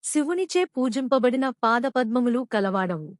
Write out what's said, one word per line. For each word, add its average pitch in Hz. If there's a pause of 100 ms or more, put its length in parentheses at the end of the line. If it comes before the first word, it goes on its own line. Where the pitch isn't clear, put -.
శివునిచే 349
పూజింపబడిన 262 (160)
పాదపద్మములు 240
కలవాడవు. 185